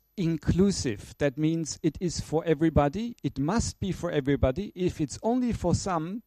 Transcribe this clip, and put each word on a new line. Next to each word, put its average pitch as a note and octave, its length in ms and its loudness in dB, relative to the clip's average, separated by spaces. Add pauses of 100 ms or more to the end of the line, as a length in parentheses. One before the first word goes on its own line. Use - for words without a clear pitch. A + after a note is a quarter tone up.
(140)
inclusive. E3 1040 0
That C#3 180 0
means D#3+ 460 0
it D#3 160 0
is F3 200 -2
for D#3+ 260 -2
everybody. D#3+ 760 2
It C#3+ 140 -4
must E3 420 -2
be G3 120 -2
for E3+ 200 -4
everybody. C#3 600 0
If F3+ 260 -2
it's D3+ 220 -4
only A#3+ 300 2
for F3 240 0
some, F#3 520 -2